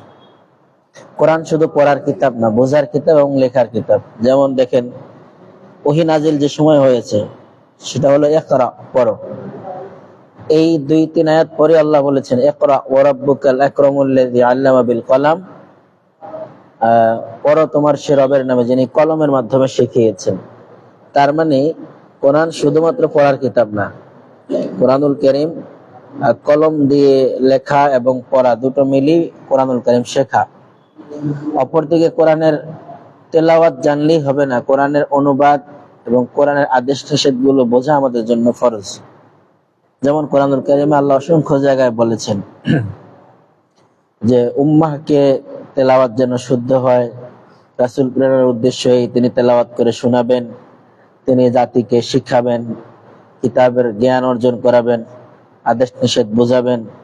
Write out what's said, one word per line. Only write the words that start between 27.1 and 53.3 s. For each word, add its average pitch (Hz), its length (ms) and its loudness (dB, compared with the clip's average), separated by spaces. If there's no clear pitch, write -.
লেখা 135 500 0
এবং 127 400 -2
পড়া 127 260 2
দুটো 131 300 -2
মিলি 143 460 0
কোরআনুল 131 300 0
কারীম 120 240 0
শেখা। 120 420 -2
অপরদিকে 160 540 0
কোরআনের 156 580 0
তেলাওয়াত 165 480 2
জানলেই 151 420 0
হবে 139 240 0
না, 127 160 -2
কোরআনের 139 500 0
অনুবাদ 143 500 2
এবং 123 280 0
কোরআনের 143 320 0
আদেশ 131 460 -2
নিষেধগুলো 135 540 0
বোঝা 127 300 0
আমাদের 123 300 -2
জন্য 117 260 0
ফরজ। 113 480 -4
যেমন 147 240 0
কোরআনুল 139 360 0
কারীমে 143 340 2
আল্লাহ 139 220 2
অসংখ্য 147 420 0
জায়গায় 135 320 2
বলেছেন 113 500 -4
<clears throat> - 1600 -10
যে 120 320 2
উম্মাহকে 147 840 2
তেলাওয়াত 131 360 2
যেন 123 260 -2
শুদ্ধ 123 360 -2
হয়, 123 380 0
রাসূল 127 320 -2
প্রেরণের 131 360 2
উদ্দেশ্যেই 123 640 0
তিনি 123 220 0
তেলাওয়াত 120 380 2
করে 117 140 0
শোনাবেন, 120 640 -2
তিনি 127 260 2
জাতিকে 120 500 0
শিখাবেন, 120 720 -4